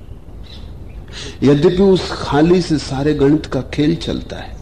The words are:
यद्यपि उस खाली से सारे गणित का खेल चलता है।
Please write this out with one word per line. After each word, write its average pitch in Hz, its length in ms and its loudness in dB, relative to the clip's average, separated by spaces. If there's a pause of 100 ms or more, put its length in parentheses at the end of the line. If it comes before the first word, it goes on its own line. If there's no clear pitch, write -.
(1500)
यद्यपि 175 360 4
उस 190 280 4
खाली 165 500 2
से 160 160 0
सारे 139 360 -2
गणित 143 320 4
का 135 160 -4
खेल - 340 0
चलता - 400 -6
है। - 260 -14